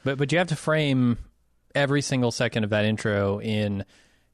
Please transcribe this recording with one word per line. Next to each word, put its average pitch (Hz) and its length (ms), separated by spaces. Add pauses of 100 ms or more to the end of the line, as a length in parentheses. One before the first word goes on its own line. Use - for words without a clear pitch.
But, 135 160
but 143 140
you 165 60
have 180 100
to 156 80
frame 135 640 (580)
every 143 260
single 123 300
second 117 320
of 104 60
that 104 140
intro 104 560
in 104 440 (500)